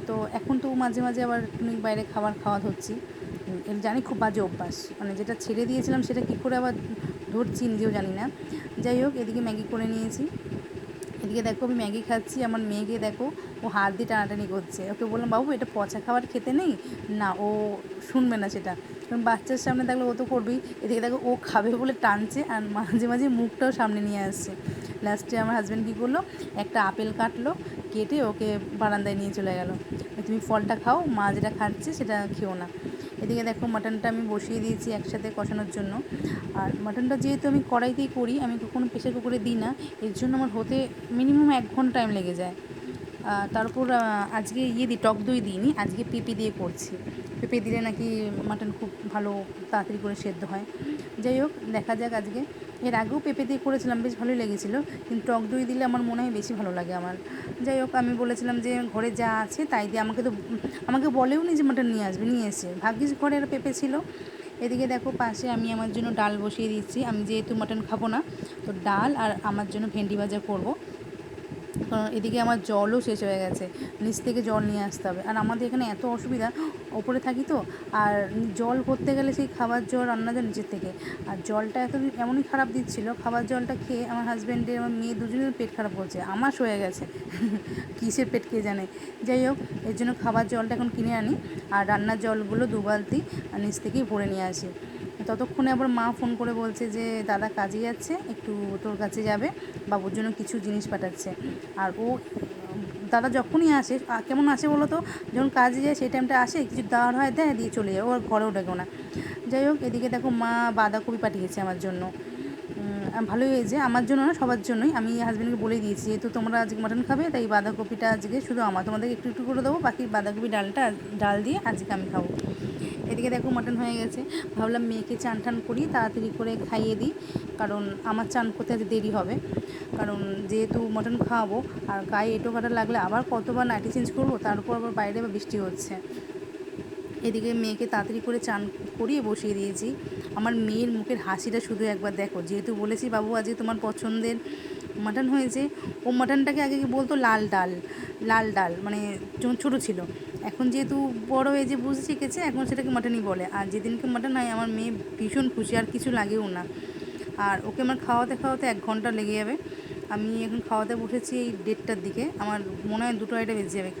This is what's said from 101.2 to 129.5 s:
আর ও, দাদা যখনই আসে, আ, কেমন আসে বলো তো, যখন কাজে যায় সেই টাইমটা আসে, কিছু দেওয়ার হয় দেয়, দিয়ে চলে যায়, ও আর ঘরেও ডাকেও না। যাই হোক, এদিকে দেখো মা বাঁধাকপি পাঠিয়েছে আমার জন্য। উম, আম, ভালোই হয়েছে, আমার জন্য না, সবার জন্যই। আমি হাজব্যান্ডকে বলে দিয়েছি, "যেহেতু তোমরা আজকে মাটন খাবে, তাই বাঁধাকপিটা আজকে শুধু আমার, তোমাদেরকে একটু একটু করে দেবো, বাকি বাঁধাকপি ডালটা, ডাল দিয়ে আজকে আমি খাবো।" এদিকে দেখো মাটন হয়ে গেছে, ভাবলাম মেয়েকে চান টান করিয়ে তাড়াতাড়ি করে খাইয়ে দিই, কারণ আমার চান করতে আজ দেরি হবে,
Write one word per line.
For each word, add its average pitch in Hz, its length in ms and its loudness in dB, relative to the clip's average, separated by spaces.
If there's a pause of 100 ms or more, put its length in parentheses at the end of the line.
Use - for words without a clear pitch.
আর 190 200 0
ও, 233 200 0 (920)
দাদা 240 180 4
যখনই 285 420 6
আসে, 262 360 4
আ, 226 200 -2
কেমন 277 200 6
আসে 285 200 4
বলো 294 200 6
তো, 330 140 2 (340)
যখন 269 140 4
কাজে 254 320 6
যায় 285 140 4
সেই 254 140 0
টাইমটা 254 320 4
আসে, 247 240 2
কিছু 226 240 -4
দেওয়ার 240 260 6
হয় 269 160 4
দেয়, 302 220 4
দিয়ে 226 160 -2
চলে 202 240 0
যায়, 190 100 2
ও 240 80 4
আর 247 80 4 (100)
ঘরেও 214 220 4
ডাকেও 185 220 0
না। 180 120 -2 (600)
যাই 262 200 4
হোক, 302 160 4
এদিকে 240 260 0
দেখো 247 200 0
মা 233 460 4
বাঁধাকপি 220 460 2
পাঠিয়েছে 196 400 0
আমার 185 180 -2
জন্য। 185 320 -4 (640)
উম, 202 400 -4
আম, 226 80 0
ভালোই 233 240 2
হয়েছে, 247 280 2
আমার 247 280 4
জন্য 269 160 6
না, 302 120 6
সবার 247 280 2
জন্যই। 240 320 2
আমি 233 260 0
হাজব্যান্ডকে 226 440 0
বলে 226 160 2
দিয়েছি, 208 260 -2
"যেহেতু 220 280 0
তোমরা 233 280 2
আজকে 220 200 -2
মাটন 226 220 2
খাবে, 269 260 2
তাই 240 180 0
বাঁধাকপিটা 214 640 2
আজকে 220 320 2
শুধু 247 200 0
আমার, 190 240 2
তোমাদেরকে 214 280 0
একটু 247 160 -4
একটু 240 140 -4
করে 254 180 0
দেবো, 277 180 4
বাকি 254 320 2
বাঁধাকপি 214 380 0
ডালটা, 208 420 2 (280)
ডাল 202 240 4
দিয়ে 294 220 0
আজকে 202 280 -2
আমি 190 180 -2
খাবো।" 180 160 0 (840)
এদিকে 233 180 0
দেখো 247 200 0
মাটন 247 280 0
হয়ে 233 160 0
গেছে, 226 300 -2 (340)
ভাবলাম 233 240 2
মেয়েকে 226 340 -2
চান 226 240 -2
টান 233 280 -2
করিয়ে 254 260 0
তাড়াতাড়ি 220 440 2
করে 226 180 -2 (140)
খাইয়ে 220 260 2
দিই, 240 160 0 (460)
কারণ 208 320 -2 (140)
আমার 220 260 0
চান 226 280 2
করতে 240 160 0
আজ 226 60 2 (100)
দেরি 214 220 2
হবে, 202 240 2 (600)